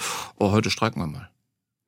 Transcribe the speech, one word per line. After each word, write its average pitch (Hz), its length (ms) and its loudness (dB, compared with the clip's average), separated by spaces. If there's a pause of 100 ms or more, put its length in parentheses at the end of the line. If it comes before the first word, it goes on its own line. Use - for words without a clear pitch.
(380)
"Oh, 101 140 4
heute 110 180 4
streiken - 320 0
wir 87 60 -4
mal"? 73 200 -10 (600)